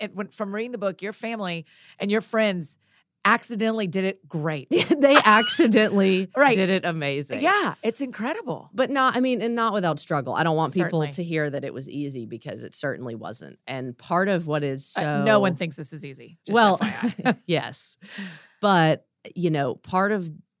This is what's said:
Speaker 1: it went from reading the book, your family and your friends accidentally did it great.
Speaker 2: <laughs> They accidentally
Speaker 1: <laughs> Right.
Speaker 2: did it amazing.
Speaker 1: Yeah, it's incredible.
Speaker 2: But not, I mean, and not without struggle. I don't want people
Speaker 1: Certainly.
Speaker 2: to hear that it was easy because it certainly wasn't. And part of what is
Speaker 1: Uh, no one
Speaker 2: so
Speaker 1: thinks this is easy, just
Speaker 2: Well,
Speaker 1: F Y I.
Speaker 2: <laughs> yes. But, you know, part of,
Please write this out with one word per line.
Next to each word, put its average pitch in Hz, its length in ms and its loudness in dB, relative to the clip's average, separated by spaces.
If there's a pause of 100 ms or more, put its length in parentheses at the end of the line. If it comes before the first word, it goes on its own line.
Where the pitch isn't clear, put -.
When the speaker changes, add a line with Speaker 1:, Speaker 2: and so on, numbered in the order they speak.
Speaker 1:
it 208 140 -10
went 196 180 -10
from 196 200 -8
reading 226 180 -6
the 240 80 -8
book, 190 220 -4
your 208 120 -8
family 202 520 -8 (340)
and 202 120 -2
your 214 100 2
friends 196 560 -2 (460)
accidentally 226 640 0
did 190 180 -2
it 190 220 -6
great. 151 420 -6
Speaker 2:
<laughs> - 320 2
They 277 220 8
accidentally 208 1080 6
Speaker 1:
<laughs> - 60 -12
Right. 269 180 6
Speaker 2:
did 190 140 2
it 185 160 0
amazing. 147 560 -4
Speaker 1:
Yeah, 349 420 0
it's 220 180 -4
incredible. 262 720 -8
Speaker 2:
But 240 160 0
not, 262 260 2
I 247 40 0
mean, 247 220 0
and 233 140 -2
not 226 180 0
without 175 260 0
struggle. 131 340 -4
I 101 100 2
don't 165 120 2
want 156 180 0
people 175 120 0
Speaker 1:
Certainly. 156 280 -2
Speaker 2:
to 180 100 -6
hear 156 260 -2
that 139 140 -6
it 139 100 -8
was 131 160 -12
easy 135 360 -8
because 113 380 -12
it 101 120 -16
certainly 123 400 -6
wasn't. 82 520 -14
And 127 300 -8
part 180 300 0
of 175 200 0
what 147 160 -2
is 135 340 -6
Speaker 1:
Uh, 151 260 0
no 214 160 6
one 196 140 2
Speaker 2:
so 151 40 -8
Speaker 1:
thinks 165 180 -6
this 151 180 -12
is 151 120 -14
easy, 131 400 -18
just 202 100 -2
Speaker 2:
Well, 208 260 6
Speaker 1:
F 208 220 -2
Y 233 100 -2 (120)
I. 240 160 2
Speaker 2:
<laughs> - 60 -20
yes. 143 500 -4 (640)
But, 170 460 4 (300)
you 175 160 0
know, 139 240 -2
part 190 360 -2
of, 180 200 -4 (280)